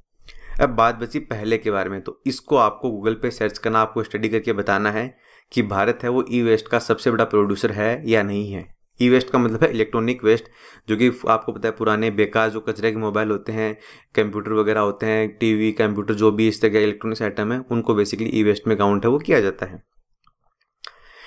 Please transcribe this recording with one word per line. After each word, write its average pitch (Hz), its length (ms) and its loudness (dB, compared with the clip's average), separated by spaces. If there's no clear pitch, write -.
अब 139 100 2
बात 113 240 2
बची 117 260 -8
पहले 110 380 -2
के 110 120 -4
बारे 95 200 -2
में, 98 100 -8
तो - 260 -12
इसको 135 320 -2
आपको 117 320 0
Google 110 320 -2
पे 123 80 -2
सर्च 107 280 -4
करना, 110 220 0
आपको 110 240 -2
स्टडी 107 240 -4
करके 110 260 -2
बताना 101 360 0
है 117 240 -6
कि 120 120 0
भारत 101 380 0
है 123 80 -4
वो 127 200 0
ई 120 120 0
वेस्ट 113 260 2
का 117 120 0
सबसे - 300 -2
बड़ा 113 160 2
प्रोड्यूसर 104 460 0
है 113 380 -2
या 110 120 4
नहीं 101 300 -4
है। 90 200 -12
ई 123 80 4
वेस्ट 127 220 4
का 135 80 2
मतलब 113 240 2
है 151 80 4
इलेक्ट्रॉनिक 117 540 -2
वेस्ट, 110 200 4
जो 110 80 2
कि 123 140 4
आपको 110 240 0
पता 107 160 -4
है 110 80 -4
पुराने 107 340 0
बेकार 107 400 2
जो 107 100 -8
कचरे 107 320 -2
के 110 60 -4
मोबाइल 107 320 -2
होते 104 220 -4
हैं, 107 240 -4
कंप्यूटर 107 380 -2
वगैरह 107 280 2
होते 101 260 -2
हैं, 110 240 0
टीवी, 110 420 0
कंप्यूटर, 107 420 -2
जो 107 180 4
भी 110 160 2
इस 104 120 -2
तरह 110 100 4
के 107 120 4
इलेक्ट्रॉनिक्स 107 400 -2
आइटम 104 300 -2
है, 127 60 -4
उनको 117 240 0
basically 104 340 0
ई 110 140 0
वेस्ट 104 260 2
में 110 80 2
काउंट 101 280 2
है 113 60 4
वो 139 80 2
किया 151 220 2
जाता 98 260 -2
है। 95 160 -16